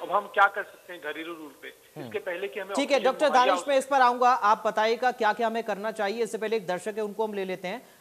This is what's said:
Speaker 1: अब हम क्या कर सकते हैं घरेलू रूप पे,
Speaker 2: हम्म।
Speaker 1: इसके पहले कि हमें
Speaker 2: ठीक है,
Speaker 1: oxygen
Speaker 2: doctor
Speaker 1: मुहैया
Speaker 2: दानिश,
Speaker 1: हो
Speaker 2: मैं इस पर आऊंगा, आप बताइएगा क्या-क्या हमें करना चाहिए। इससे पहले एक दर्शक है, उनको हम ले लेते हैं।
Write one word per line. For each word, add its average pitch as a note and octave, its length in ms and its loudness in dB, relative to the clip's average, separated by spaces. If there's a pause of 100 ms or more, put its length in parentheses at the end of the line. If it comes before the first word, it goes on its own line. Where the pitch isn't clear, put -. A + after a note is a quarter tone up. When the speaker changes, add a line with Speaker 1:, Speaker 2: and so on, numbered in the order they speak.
Speaker 1:
अब D#3+ 100 -8
हम G3+ 160 0
क्या G3+ 200 4
कर G3+ 160 -2
सकते - 300 -18
हैं E3+ 80 -14
घरेलू D#3 320 -8
रूप D#3 280 -16
पे, C3 60 -16
Speaker 2:
हम्म। - 380 -16
Speaker 1:
इसके B2 140 -6
पहले F#3 280 -6
कि G#3 120 -8
हमें F#3+ 160 -8
Speaker 2:
ठीक C4+ 160 0
है, C#4 60 4
Speaker 1:
oxygen B3 140 2
Speaker 2:
doctor C4+ 180 2
Speaker 1:
मुहैया B3+ 160 6
Speaker 2:
दानिश, F3+ 160 2
Speaker 1:
हो - 60 -10
Speaker 2:
मैं C#4 100 4
इस C4 80 0
पर C4+ 160 4
आऊंगा, B3 280 6
आप A3 380 2
बताइएगा A3+ 440 2
क्या-क्या G#3+ 360 0
हमें A3+ 160 -2
करना G#3 280 -4
चाहिए। G#3+ 320 -2
इससे A3 140 -6
पहले G#3+ 200 -2
एक F3+ 100 -6
दर्शक F3+ 300 -4
है, A3 60 -2
उनको G#3 240 -2
हम G#3+ 60 -6
ले G3 120 -4
लेते F3+ 220 -6
हैं। A3+ 220 -10 (120)